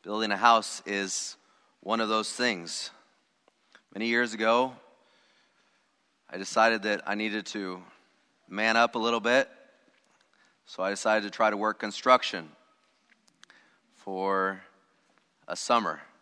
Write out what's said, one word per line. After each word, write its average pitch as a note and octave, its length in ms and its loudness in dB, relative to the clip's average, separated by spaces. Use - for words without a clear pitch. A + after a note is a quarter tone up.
Building G#2+ 280 -2
a G2+ 40 2
house A2+ 500 2
is G2 520 -6
one A2+ 220 -2
of G#2+ 80 -2
those A2 240 0
things. G#2 580 -4
Many A2 140 -6
years A#2 260 0
ago, A#2 400 2
I - 60 -14
decided A2 460 2
that G#2 260 -2
I G2+ 80 -2
needed G#2+ 300 -4
to F#2 360 -8
man A2 260 0
up A#2 200 4
a A#2 40 -2
little A2+ 220 0
bit, B2 280 2
so - 180 -8
I G2 60 0
decided G#2+ 340 0
to G2+ 80 -8
try A2 180 2
to G#2 60 0
work G#2 240 -2
construction G#2 680 2
for F#2+ 680 -4
a F2 60 -6
summer. F#2+ 460 0